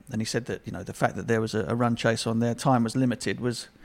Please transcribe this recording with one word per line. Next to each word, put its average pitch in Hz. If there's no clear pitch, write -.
And 110
he 107
said 123
that, -
you -
know, 92
the -
fact 127
that 98
there 113
was 110
a, 107
a 117
run 120
chase 113
on 113
there, 117
time 127
was 113
limited, 113
was, 117